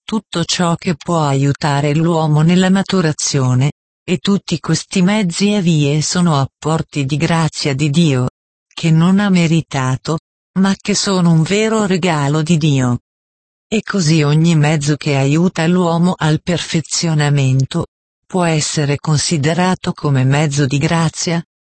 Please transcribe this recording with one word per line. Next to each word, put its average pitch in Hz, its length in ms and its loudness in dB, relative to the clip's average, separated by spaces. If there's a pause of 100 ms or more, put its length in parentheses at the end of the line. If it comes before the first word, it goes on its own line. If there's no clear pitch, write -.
tutto - 400 -6
ciò 170 320 -2
che 170 200 -4
può 170 260 -2
aiutare 143 720 0
l'uomo 160 480 2
nella 180 280 4
maturazione, 151 1000 0 (320)
e 180 140 -2
tutti 196 420 -2
questi - 420 -2
mezzi 202 520 0
e 208 80 0
vie 151 400 2
sono 170 380 0
apporti 147 640 -4
di 143 120 -2
grazia 160 580 -2
di 147 140 0
Dio, 139 400 2 (380)
che - 240 -2
non 175 280 4
ha 208 100 0
meritato, 151 880 0 (420)
ma 190 160 2
che - 200 -4
sono 180 360 0
un 160 120 4
vero 214 420 0
regalo 156 560 0
di 160 160 0
Dio. 135 420 0 (680)
E 220 160 -2
così 160 400 0
ogni 160 320 2
mezzo 147 400 0
che 143 200 -2
aiuta 160 520 0
l'uomo 180 500 2
al 156 240 0
perfezionamento, 147 1400 -2 (400)
può 185 180 -2
essere 151 540 -2
considerato 170 960 -2
come 135 320 0
mezzo 143 400 0
di 139 120 0
grazia, 165 640 -2 (340)